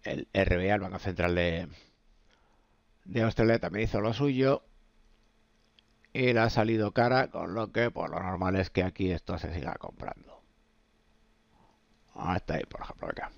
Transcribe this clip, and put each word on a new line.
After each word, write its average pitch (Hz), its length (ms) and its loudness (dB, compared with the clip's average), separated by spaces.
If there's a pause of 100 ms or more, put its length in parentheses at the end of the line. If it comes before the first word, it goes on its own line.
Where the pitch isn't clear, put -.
el - 300 -6
R 92 240 4
B 95 140 2
A, 104 40 4
el 101 60 0
Banco 95 180 -8
Central 87 360 0
de, 85 340 0 (1400)
de 110 180 0
Australia, 113 360 4
también 101 260 -2
hizo 107 160 0
lo 110 120 0
suyo 131 500 2 (1500)
y 127 180 2
le 117 80 4
ha - 120 6
salido 110 400 2
cara, 127 380 2
con 87 260 -8
lo 110 160 -4
que, 117 180 2
pues, - 220 -6
lo 85 80 -4
normal 92 360 -2
es 95 140 2
que 90 140 0
aquí 92 280 -2
esto 85 280 -4
se 80 140 -6
siga 80 260 -6
comprando. - 640 -14 (1700)
Hasta - 400 -4
ahí, 78 120 -4
por - 160 -14
ejemplo, - 260 -12
acá. - 300 -8